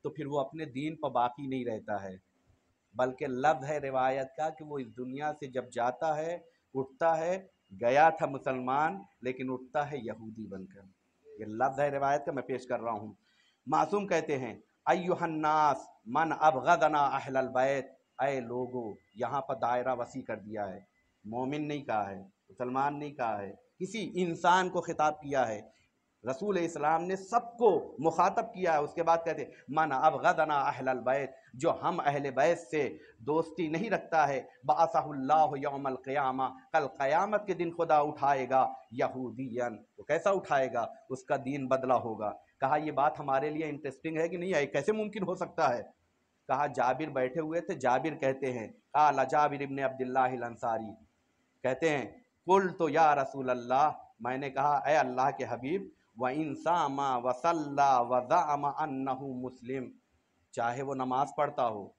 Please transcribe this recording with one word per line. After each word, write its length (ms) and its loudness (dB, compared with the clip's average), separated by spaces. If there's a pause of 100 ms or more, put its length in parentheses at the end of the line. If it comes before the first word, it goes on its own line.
तो 60 -6
फिर 180 -10
वो 120 -2
अपने 280 -6
दीन 340 -6
पर 100 -4
बाकी 360 -2
नहीं 180 -4
रहता 340 -6
है, 180 -10 (800)
बल्कि 320 -2
लफ्ज़ 380 0
है 160 -4
रिवायत 560 -2
का 120 -2
कि 140 -12
वो 160 -8
इस 80 -8 (100)
दुनिया 360 -6
से 160 -10
जब 220 -6
जाता 440 -2
है, 280 -6 (320)
उठता 400 0
है, 180 -2 (400)
गया 380 6
था 160 -2
मुसलमान 760 -2 (220)
लेकिन 260 -4
उठता 340 -4
है 220 -8
यहूदी 420 -12
बनकर। 400 -16 (400)
ये 180 -14 (100)
लफ्ज़ 260 0
है 100 2
रिवायत 340 0
का, 60 -4
मैं 140 -6
पेश 200 -6
कर 140 -4
रहा 140 -4
हूँ। 220 -10 (520)
मासूम 380 0
कहते 300 0
हैं, 180 -6 (340)
"अय्युहन्नास 1000 2 (220)
मन 220 0 (100)
अबगदना 580 4 (120)
अहलल 400 -2
बैत", 440 0 (260)
ऐ 200 0
लोगो, 460 -6 (300)
यहाँ 240 -2
पर 160 -6
दायरा 380 0
वसी 280 -8
कर 160 -8
दिया 260 -6
है, 200 -10 (400)
मोमिन 400 -2
नहीं 180 -4
कहा 200 0
है, 160 -6
मुसलमान 760 -2
नहीं 180 -8
कहा 240 -2
है, 160 -8 (260)
किसी 220 -6 (180)
इंसान 500 4
को 120 0
खिताब 340 0
किया 300 0
है। 140 -4 (640)
रसूल 340 -2
इस्लाम 460 2
ने 120 -2
सबको 540 2 (320)
मुखातब 440 4
किया 280 0
है। 80 4
उसके 220 -4
बाद 220 4
कहते 160 -2
हैं, 100 -8 (200)
"मन 200 2
अबगदना 680 4
अहलल 380 0
बैत", 360 0 (200)
जो 160 2 (100)
हम 180 0
अहले 320 0
बैत 280 4
से 240 -2 (400)
दोस्ती 460 -2
नहीं 200 -2
रखता 360 2
है, 140 -2 (260)
"बअसहुल्लाहु 920 2
यौमल 380 -4 (100)
क़ियामा", 420 0 (260)
कल 220 4
क़यामत 520 2
के 60 0
दिन 180 -2
खुदा 320 4
उठाएगा 600 2 (300)
यहूदियन। 840 -4 (200)
वो 60 -18
कैसा 280 2
उठाएगा? 540 0 (240)
उसका 280 -2
दीन 280 -4
बदला 320 2
होगा। 300 -4 (320)
कहा, 160 2
"ये 160 -2
बात 240 2
हमारे 320 0
लिए 200 -4
interesting 480 -8
है 120 0
कि 80 -6
नहीं 160 -4
है? 140 2
कैसे 260 0
मुमकिन 300 -4
हो 120 -2
सकता 320 0
है?" 140 0 (680)
कहा, 200 2
जाबिर 420 0
बैठे 300 0
हुए 200 -2
थे, 160 -6
जाबिर 400 2
कहते 340 0
हैं, 200 -6
"काला 580 2
जाबिर 320 2
इब्ने 220 -4
अब्दुल्लाह 480 0
अल 120 -4
अंसारी", 500 -4 (720)
कहते 260 2
हैं, 140 0 (440)
"कुल 240 6
तो 180 0
या 260 6
रसूल 340 -2
अल्लाह", 440 2 (300)
मैंने 260 -4
कहा, 380 0
"ऐ 100 4
अल्लाह 340 2
के 140 -8
हबीब, 460 -6 (280)
व 120 0
इन 240 -4
सामा 520 0 (100)
व 180 0
सल्ला 640 4
व 240 2
ज़अमा 440 2 (100)
अन्नहु 580 -4
मुस्लिम", 520 -8 (640)
चाहे 280 -2
वो 140 -4
नमाज 420 0
पढ़ता 280 0
हो 180 -2 (160)